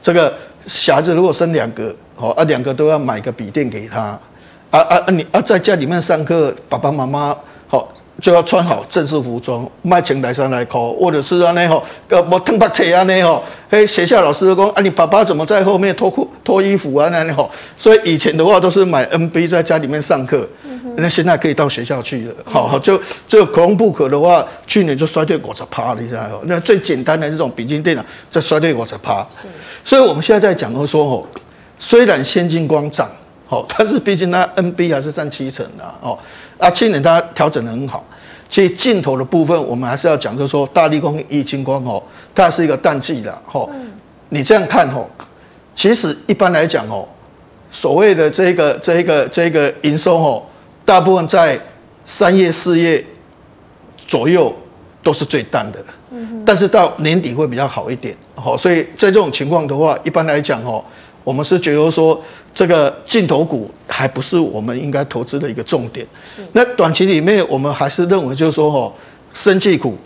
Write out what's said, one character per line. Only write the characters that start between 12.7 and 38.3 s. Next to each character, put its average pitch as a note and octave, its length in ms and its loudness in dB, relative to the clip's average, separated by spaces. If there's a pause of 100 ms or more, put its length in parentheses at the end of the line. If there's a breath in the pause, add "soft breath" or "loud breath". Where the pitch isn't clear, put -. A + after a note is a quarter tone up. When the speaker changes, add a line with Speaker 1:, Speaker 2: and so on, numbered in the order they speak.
Speaker 1:
安 F#3 160 4
尼 F#3 140 2
吼， E3 220 2 (260 loud breath)
嘿， G#3+ 160 6
学 F#3+ 180 0
校 F#3+ 200 4
老 D3 100 2
师 F#3 140 0
就 F#3+ 80 4
讲， G3 140 4
啊， G#3 120 0
你 F#3+ 80 2
爸 E3 160 2
爸 G3+ 180 4
怎 E3+ 140 0
么 D#3 80 -2
在 G3 180 2
后 G3 140 2
面 F#3+ 180 0
脱 G3 140 0
裤、 - 180 -4 (160)
脱 F#3+ 160 2
衣 G3 160 2
服 C#3+ 200 -4
啊？ D3 140 4
那 E3+ 140 0
样 D#3+ 120 -4
吼， - 120 0 (300 loud breath)
所 A3 180 6
以 G#3+ 80 6
以 E3 140 2
前 D#3+ 180 0
的 D#3+ 80 2
话 F#3+ 160 6
都 F3+ 120 2
是 G3 120 4
买 E3 200 2
N E3 260 -2
B E3+ 180 0
在 E3 140 2
家 D#3+ 160 0
里 D3+ 80 -4
面 D3 160 -4
上 C#3 240 0
课， B2+ 240 -2 (140)
Speaker 2:
嗯 C#4+ 80 -16
哼。 B3 280 -12
Speaker 1:
那 E3 80 0
现 D#3+ 160 0
在 E3 140 2
可 E3 100 -2
以 D3 60 0
到 C#3+ 160 0
学 A#2+ 160 -8
校 C3 160 -6
去 A#2 240 -8
了， A2+ 80 -14 (100)
好， B2+ 300 -2
Speaker 2:
嗯。 C#3 80 0
Speaker 1:
就， F#3+ 180 4 (280 loud breath)
就 G#3+ 180 6
Chromebook F3 640 2
的 C#3+ 100 0
话， E3 240 4 (220 loud breath)
去 G3+ 180 2
年 C#3+ 140 0
就 D#3 80 0
衰 D#3 180 -2
退 D#3 140 0
五 - 160 -10
十 - 160 -14
趴 A#2+ 240 -6
了， A2+ 80 -8
你 A#2 80 -10
知 A#2 60 -10
道 A2+ 160 -8
吼， G#2 140 -12
那 F3 140 -2
最 G3 200 2
简 C3 240 -4
单 D#3 160 0
的 D3+ 100 -4
这 D#3 80 -6
种 C#3 140 -2
笔 A#2+ 140 -10
记 D3 140 -4
电 D#3+ 160 0
脑， A2 80 -8 (280 loud breath)
就 D#3+ 100 0
衰 D#3 180 0
退 D#3 140 0
五 A#2 100 -4
十 A2 140 -12
趴。 G2+ 320 -4
Speaker 2:
是。 - 180 -18 (380 loud breath)
Speaker 1:
所 C4+ 100 4
以 C4+ 60 8
我 G#3+ 100 6
们 D3+ 120 -4
现 A3+ 100 2
在 G#3 60 4
在 F#3+ 160 2
讲 A#2 180 -6 (140)
说， D3 200 0
吼， A#2+ 200 -4 (500 soft breath)
虽 A#3+ 260 6
然 D#3+ 220 2
先 F3 240 0
进 D#3+ 180 -2
光 D3 220 0
涨， - 180 -4 (420)
哦， A#2 140 -4 (140)
但 G#3+ 100 2
是 A3 120 0
毕 G3+ 160 -2
竟 F3 160 -2
它 F3+ 100 2 (140)
N F3+ 160 -2
B F3 200 -2
还 C#3 80 0
是 D3 120 -8
占 D3+ 180 -8
七 C3 220 -10
成 C3 120 -10 (160)
啊， - 220 -16
哦， A#2 160 -8 (400 loud breath)
啊， F3+ 140 2
去 A3+ 180 0
年 C#3+ 140 -2
它 E3 180 6 (140)
调 D3+ 120 0
整 C#3+ 160 -4
得 A#2 60 -8
很 B2+ 180 -8
好。 - 160 -12 (460 loud breath)